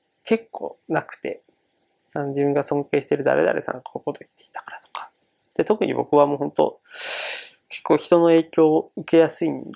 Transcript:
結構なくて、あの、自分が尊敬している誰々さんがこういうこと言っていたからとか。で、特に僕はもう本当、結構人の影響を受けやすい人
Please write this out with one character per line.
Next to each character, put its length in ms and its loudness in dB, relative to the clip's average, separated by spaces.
結 260 -2
構 280 -12
な 140 0
く 140 -16
て、 260 -10
あ 60 -6
の、 80 -4
自 140 -2
分 120 0
が 80 0
尊 220 -2
敬 160 -2
し 80 -16
て 60 2
い 40 -2
る 60 -8
誰 200 2
々 160 0
さ 120 -8
ん 40 -6
が 60 -14
こ 140 -18
う 20 -6
い 40 -10
う 20 -20
こ 80 -6
と 80 -16
言 80 -20
っ 80 -20
て 80 -20
い 80 -20
た 100 -16
か 100 -16
ら 80 -18
と 100 -20
か。 200 -16
で、 100 -2
特 200 0
に 100 -2
僕 200 -2
は 120 6
も 80 -2
う 40 -4
本 120 -6
当、 300 -2
結 140 -14
構 140 2
人 240 4
の 60 4
影 180 6
響 280 4
を 240 -2
受 160 -12
け 60 6
や 120 6
す 140 -6
い 60 0
人 140 -8